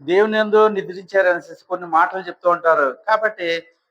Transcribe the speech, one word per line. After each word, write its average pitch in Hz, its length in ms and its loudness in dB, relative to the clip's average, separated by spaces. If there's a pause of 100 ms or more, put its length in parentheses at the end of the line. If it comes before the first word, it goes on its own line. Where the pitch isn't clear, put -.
దేవుని 202 360 0
యందు 214 300 4
నిద్రించారనేసి 180 1000 -4
కొన్ని 180 180 -8
మాటలు 180 340 0
చెప్తూ 175 280 -4
ఉంటారు. 160 480 2 (100)
కాబట్టి 214 400 -2 (420)